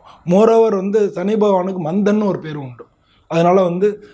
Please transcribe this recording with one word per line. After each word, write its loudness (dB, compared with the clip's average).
Moreover 4
வந்து -2
சனி -4
பகவானுக்கு 0
மந்தன்னு 0
ஒரு -2
பேர் -10
உண்டு. -14
அதனால 2
வந்து -2